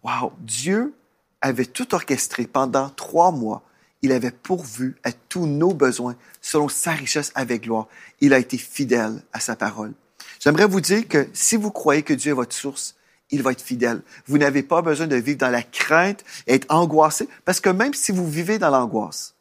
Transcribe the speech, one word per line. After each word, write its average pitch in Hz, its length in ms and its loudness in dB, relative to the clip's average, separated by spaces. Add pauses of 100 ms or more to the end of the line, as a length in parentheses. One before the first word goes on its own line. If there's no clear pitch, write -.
Wow ! 127 360 -4
Dieu 180 540 -2 (480)
avait 127 260 0
tout - 260 -6
orchestré - 540 -2
pendant 135 420 0
trois 175 420 2
mois. 110 320 -6 (380)
Il 135 100 2
avait 123 200 0
pourvu 131 720 -6
à 120 80 -2
tous - 340 -6
nos 156 280 2
besoins 123 420 -2 (260)
selon 151 260 0
sa - 240 -4
richesse 143 440 -4
avec 120 280 -4
gloire. 110 240 -4 (320)
Il 139 140 6
a 131 60 6
été 123 180 -4
fidèle 120 640 -2 (100)
à 113 80 -10
sa 113 160 -6
parole. 107 380 -8 (460)
J'aimerais 156 260 4
vous 190 160 2
dire 214 260 0
que 143 260 2
si - 220 0
vous 208 160 -2
croyez 151 300 2
que 147 120 0
Dieu 143 180 -2
est 139 40 0
votre 120 200 -4
source, - 400 -10 (340)
il 139 140 -2
va 131 80 2
être 127 100 -6
fidèle. 120 400 -2 (240)
Vous 143 120 0
n'avez 143 260 2
pas 170 180 2
besoin 160 260 0
de 143 80 0
vivre 127 220 -2
dans 131 120 0
la 120 140 0
crainte 180 600 0 (220)
et 131 80 6
être 135 140 2
angoissé, 156 600 4 (160)
parce 185 160 0
que 202 80 4
même 233 240 2
si - 180 -4
vous 180 180 -2
vivez 170 300 -2
dans 165 120 4
l'angoisse 110 680 -2